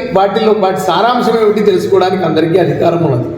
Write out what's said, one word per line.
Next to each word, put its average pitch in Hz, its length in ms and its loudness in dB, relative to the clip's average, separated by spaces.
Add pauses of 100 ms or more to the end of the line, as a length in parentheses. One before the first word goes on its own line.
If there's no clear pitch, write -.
(140)
వాటిల్లో, 202 460 2
వాటి 185 200 0
సారాంశం 220 640 0
ఏమిటి 208 220 2
తెలుసుకోవడానికి 185 600 0
అందరికీ 160 360 0
అధికారం 165 440 0
ఉన్నది 123 240 -2 (100)